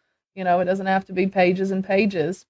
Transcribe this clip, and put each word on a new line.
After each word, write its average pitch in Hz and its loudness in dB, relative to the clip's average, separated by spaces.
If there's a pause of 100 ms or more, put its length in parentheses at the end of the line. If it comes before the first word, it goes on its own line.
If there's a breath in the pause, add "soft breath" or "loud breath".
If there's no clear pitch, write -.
(340)
You 190 -12
know, 180 2
it 185 2
doesn't 190 -2
have 190 0
to 190 -14
be 185 0
pages 190 2
and 190 -2
pages, 196 -2